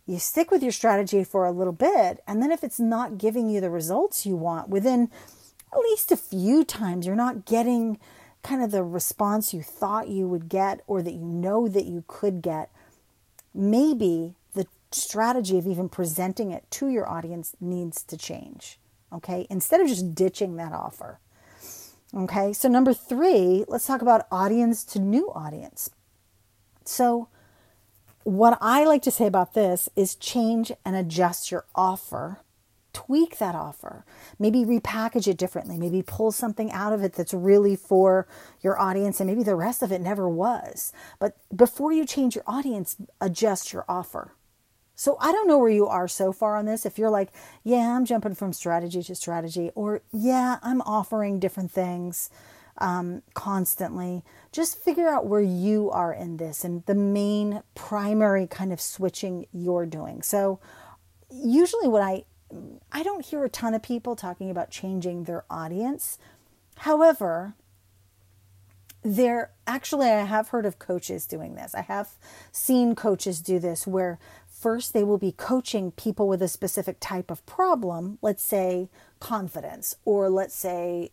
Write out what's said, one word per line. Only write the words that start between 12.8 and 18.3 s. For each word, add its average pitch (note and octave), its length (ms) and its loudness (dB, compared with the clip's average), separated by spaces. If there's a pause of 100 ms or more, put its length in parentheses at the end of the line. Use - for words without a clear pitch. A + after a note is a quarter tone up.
maybe G3+ 800 2 (200)
the F#3 120 -2 (240)
strategy A3 680 0
of E3+ 80 0
even F3+ 220 -2
presenting F#3 600 -4
it - 200 -10
to - 180 -4
your B3 200 0
audience E3 520 -8
needs F3 420 -6
to - 140 -12
change, - 640 -14 (340)